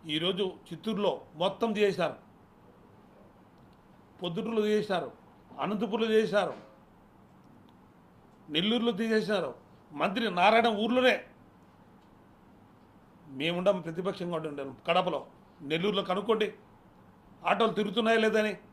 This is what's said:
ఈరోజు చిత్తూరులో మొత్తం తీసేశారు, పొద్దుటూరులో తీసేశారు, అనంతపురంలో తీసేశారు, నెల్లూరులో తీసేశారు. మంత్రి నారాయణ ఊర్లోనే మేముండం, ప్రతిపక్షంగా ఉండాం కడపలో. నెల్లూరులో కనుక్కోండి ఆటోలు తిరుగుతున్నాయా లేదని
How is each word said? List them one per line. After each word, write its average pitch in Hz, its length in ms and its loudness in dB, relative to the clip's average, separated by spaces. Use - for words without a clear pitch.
ఈరోజు 175 360 -2
చిత్తూరులో 180 760 -4
మొత్తం 190 380 0
తీసేశారు, 180 420 0
పొద్దుటూరులో 214 380 -2
తీసేశారు, 208 500 0
అనంతపురంలో 214 480 -2
తీసేశారు, 202 460 2
నెల్లూరులో 220 420 0
తీసేశారు. 202 640 -2
మంత్రి 190 400 -2
నారాయణ 214 360 6
ఊర్లోనే 233 580 2
మేముండం, 175 540 0
ప్రతిపక్షంగా 175 540 -6
ఉండాం 143 420 -8
కడపలో. 170 400 0
నెల్లూరులో 180 420 0
కనుక్కోండి 202 500 0
ఆటోలు 208 280 2
తిరుగుతున్నాయా 220 460 2
లేదని 214 380 2